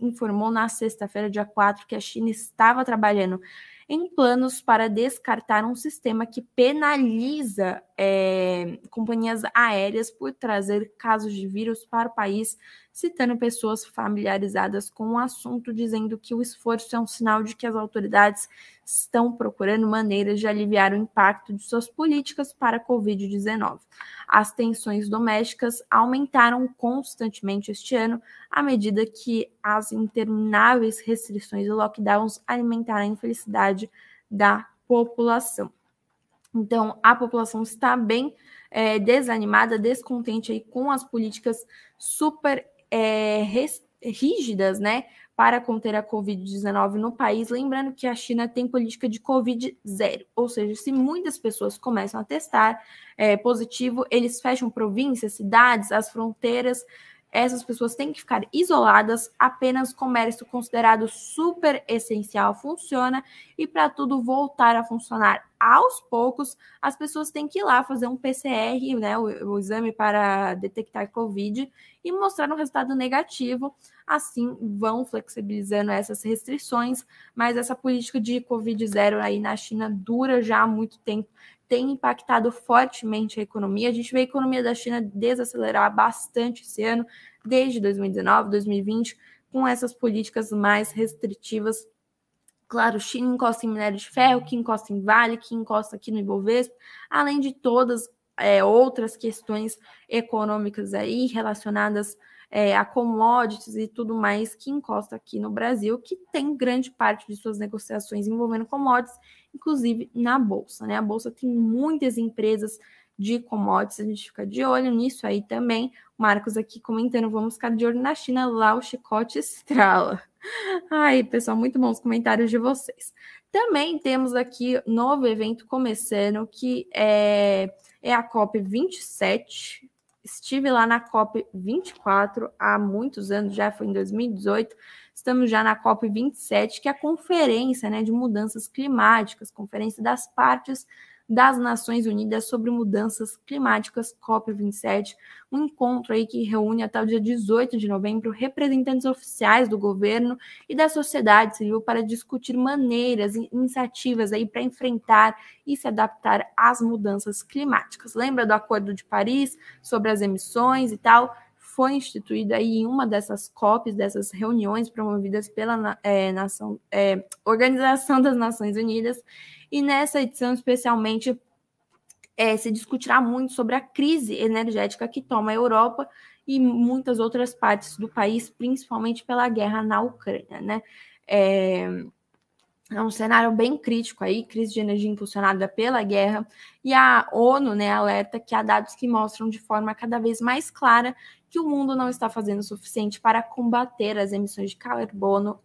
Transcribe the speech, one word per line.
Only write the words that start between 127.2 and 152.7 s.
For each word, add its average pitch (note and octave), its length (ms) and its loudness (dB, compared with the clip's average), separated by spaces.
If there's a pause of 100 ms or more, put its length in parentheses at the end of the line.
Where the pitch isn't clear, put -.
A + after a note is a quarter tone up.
é A#3+ 120 0
a A#3 100 2
cop A3 340 0
vinte A3 420 -4
e - 40 -14
sete. - 880 -6 (320)
Estive - 460 -4
lá A#3 160 4
na A#3 140 2
cop A3 540 -2
vinte G#3+ 360 -4
e - 60 -20
quatro G3+ 640 0
há G#3 180 4
muitos G#3 540 -2
anos, G3+ 240 -2
já G#3 160 0
foi G#3 160 -8
em G3 60 -2
dois F#3+ 180 -2
mil A#3 180 -2
e A3 40 -6
dezoito. G3+ 420 -2 (400)
Estamos B3+ 340 2
já A3 140 2
na G#3+ 120 2
cop A3 340 0
vinte A#3+ 260 -2
e - 40 -18
sete, G#3+ 420 -2
que C#4+ 80 -2
é - 20 0
a C#4+ 80 -6
conferência, C4 920 0
né, G#3+ 140 -2
de A3 80 0
mudanças A3 560 -2
climáticas, A3+ 800 2
conferência G#3+ 540 -8
das C4 240 0
partes B3+ 580 0 (440)
das B3 280 6
Nações A#3+ 480 0
Unidas A3 420 -2
sobre A#3 240 -2
mudanças G#3+ 640 -2 (100)
climáticas, A#3 760 -2
cop A3 320 -2
vinte G3+ 180 -4
e G3+ 60 -10
sete, G3+ 400 -2 (340)
um C#4+ 140 -2
encontro B3 480 -2
aí A3 120 2
que A#3 180 -4
reúne A3 400 0
até A3 180 -4
o A3 40 0
dia A3 140 2
dezoito A#3 580 2
de G#3 80 -2
novembro G#3 460 -2
representantes C4 760 0
oficiais A#3 640 2
do G#3+ 100 -2
governo G#3 600 0 (320)
e D#4 40 -6
da D#4 140 4
sociedade A3+ 720 4
civil A3 240 -2
para A#3 200 -2
discutir A#3 540 -6
maneiras A#3+ 800 0